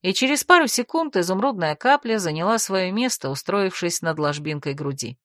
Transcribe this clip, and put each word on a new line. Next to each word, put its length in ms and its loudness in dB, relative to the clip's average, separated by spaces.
И 120 -2
через 320 0
пару 220 6
секунд 500 -2
изумрудная 580 0
капля 440 2
заняла 380 0
своё 340 0
место, 380 -2
устроившись 720 -2
над 160 -2
ложбинкой 560 -2
груди. 520 -6